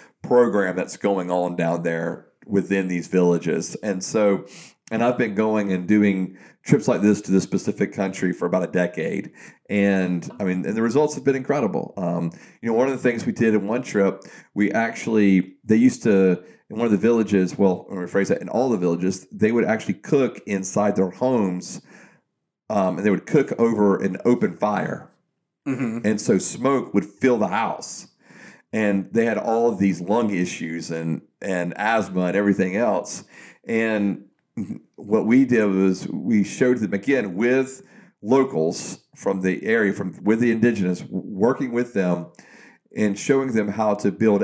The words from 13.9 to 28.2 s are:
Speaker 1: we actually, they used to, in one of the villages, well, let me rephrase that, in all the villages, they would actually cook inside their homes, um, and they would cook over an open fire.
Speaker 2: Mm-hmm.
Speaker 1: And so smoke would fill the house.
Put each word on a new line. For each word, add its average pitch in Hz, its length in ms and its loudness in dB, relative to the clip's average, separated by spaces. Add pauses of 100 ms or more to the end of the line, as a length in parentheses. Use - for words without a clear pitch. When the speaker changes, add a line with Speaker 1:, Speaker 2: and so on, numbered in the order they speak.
Speaker 1:
we 101 180 2
actually, 110 840 2 (100)
they 110 100 4
used 120 280 4
to, 95 380 4 (280)
in 107 80 -10
one 117 80 0
of 113 60 2
the 101 60 4
villages, 104 600 2
well, 95 320 2
let 98 100 -8
me 90 60 -6
rephrase 95 240 0
that, - 120 0
in 90 60 -10
all 123 220 0
the 110 80 0
villages, 90 520 -2
they 107 220 0
would 117 140 2
actually 110 300 -2
cook 135 520 0
inside 101 480 -2
their 95 160 0
homes, 104 720 -2 (880)
um, 92 280 0
and 98 80 -4
they 104 60 4
would 90 140 -2
cook - 340 2
over 104 420 2
an 90 220 -2
open 110 320 2
fire. 101 560 -4 (560)
Speaker 2:
Mm-hmm. 120 400 -6
Speaker 1:
And 107 140 0
so 104 160 2
smoke 127 560 -2
would 98 120 2
fill 127 320 2
the 104 120 0
house. - 580 -6 (640)